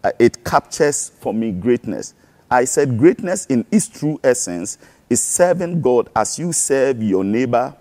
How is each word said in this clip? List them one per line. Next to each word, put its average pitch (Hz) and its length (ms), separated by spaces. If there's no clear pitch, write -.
uh, 101 160
it - 240
captures - 680
for 104 140
me 113 180
greatness. 98 640
I 127 160
said, 135 320
"Greatness 180 500
in 120 240
its 202 160
true 151 360
essence 98 540
is 120 120
serving 175 600
God 123 340
as 110 240
you 170 140
serve 135 500
your 95 200
neighbor 120 580